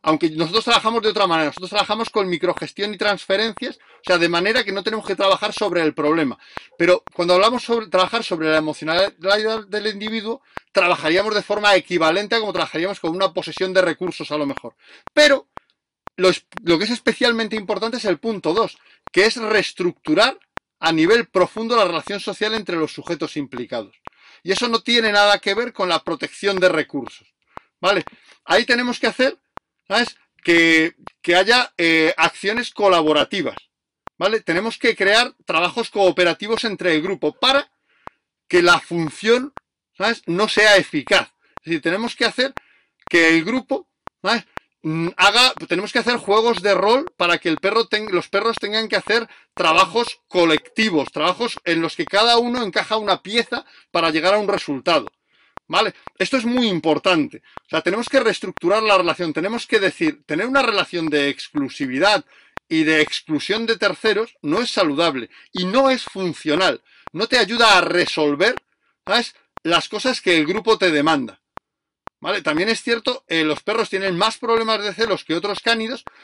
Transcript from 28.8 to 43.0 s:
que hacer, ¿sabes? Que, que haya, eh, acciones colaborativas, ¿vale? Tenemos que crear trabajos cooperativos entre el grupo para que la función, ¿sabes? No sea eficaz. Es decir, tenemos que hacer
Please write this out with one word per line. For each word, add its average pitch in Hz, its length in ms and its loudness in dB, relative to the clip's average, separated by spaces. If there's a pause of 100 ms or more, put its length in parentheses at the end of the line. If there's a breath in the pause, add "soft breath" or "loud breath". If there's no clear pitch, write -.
que 247 80 0
hacer, 254 300 0 (500)
¿sabes? 226 280 -2 (280)
Que, 165 500 4 (260)
que 170 140 0
haya, 226 440 4
eh, 165 380 2
acciones 202 540 -2
colaborativas, 156 840 2 (600)
¿vale? 208 220 0
Tenemos 202 380 -2
que 240 160 2
crear 220 380 2 (140)
trabajos 220 440 -2
cooperativos 202 760 0
entre 180 300 -2
el 156 80 0
grupo 175 300 -4
para 269 400 0 (760 loud breath)
que 175 160 4
la 175 160 6
función, 214 760 -2 (440)
¿sabes? 220 300 -2
No 180 200 0
sea 208 300 4
eficaz. 160 560 0 (240 loud breath)
Es - 80 -18
decir, 160 180 -6
tenemos 208 320 -4
que 240 120 0
hacer 254 260 -2 (560 loud breath)